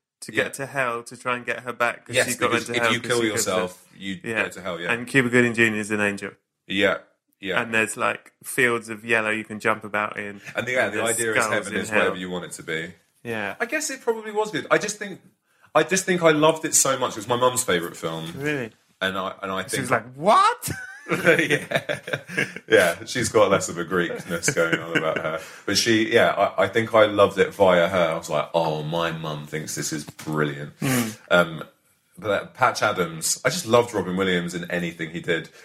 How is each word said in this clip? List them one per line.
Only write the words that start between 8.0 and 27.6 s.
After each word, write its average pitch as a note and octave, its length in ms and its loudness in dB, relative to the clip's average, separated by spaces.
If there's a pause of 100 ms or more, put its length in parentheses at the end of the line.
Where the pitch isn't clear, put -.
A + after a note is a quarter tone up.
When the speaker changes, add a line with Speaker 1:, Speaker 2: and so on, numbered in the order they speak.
Speaker 1:
fields A#2 460 0
of G#2+ 160 -10
yellow A2+ 260 0
you A2 140 -4
can G#2+ 140 -10
jump G#2+ 260 0
about G#2 340 -4
in. G2+ 220 -12 (140)
Speaker 2:
And A#2+ 120 -4
the, B2+ 60 -4
yeah, B2+ 120 2
Speaker 1:
And G2+ 80 -4
Speaker 2:
the G#2+ 40 -4
Speaker 1:
there's A2+ 200 0
Speaker 2:
idea A#2 140 -2
is A2 60 0
Speaker 1:
skulls A2+ 160 2
Speaker 2:
heaven G2+ 200 -4
Speaker 1:
in G#2 60 -2
Speaker 2:
is F#2+ 100 -6
Speaker 1:
hell. G#2+ 100 0
Speaker 2:
whatever F#2+ 180 2
you F#2 120 -8
want F2 160 -8
it D2+ 60 -16
to - 120 -14
be. E2 300 -6 (300)
Speaker 1:
Yeah. G#2 360 -6
Speaker 2:
I A#3 60 -4
guess D4+ 240 -4
it C4+ 120 -10
probably A3 320 -4
was G#3 180 -2
good. D3 180 -6
I D#3+ 80 4
just G3 200 -4
think, G3 240 -12 (520)
I D#3 100 6
just F#3 220 0
think F3 160 0
I D#3+ 100 8
loved D#3 340 4
it D3+ 100 -2
so C3+ 220 2
much. B2+ 140 -2
It - 60 -10
was G#2 100 -8
my B2 100 2
mum's B2 260 2
favourite E2+ 320 0
film. D#2+ 400 -6
Speaker 1:
Really? C3+ 360 -4 (300)
Speaker 2:
And F#2+ 160 -2
I, F#2+ 240 -4
and F#2+ 100 -6
I F#2+ 120 -2
Speaker 1:
She F#2 60 -12
Speaker 2:
think A#2+ 140 -2
Speaker 1:
was B2 80 -6
like, A#2 240 -2
"What?" F#4 600 2
<laughs> - 40 -10 (300)
Speaker 2:
<laughs> - 0 - (300)
Yeah. - 600 -2 (680)
Yeah, F#2 380 4
she's A2+ 240 -2
got G#2+ 200 6
less F#2+ 200 2
of E2+ 80 -8
a E2+ 80 -4
Greekness E2+ 680 -2
going E2 260 2
on E2 180 -6
about D#2+ 200 0
her. D#2+ 220 -4 (260)
But G2+ 120 0
she, A2 360 2
yeah, G2 180 6
I, G2 340 2
I - 20 2
think A2+ 260 0
I A2 120 8
loved G2+ 340 4
it - 140 2
via F2+ 340 6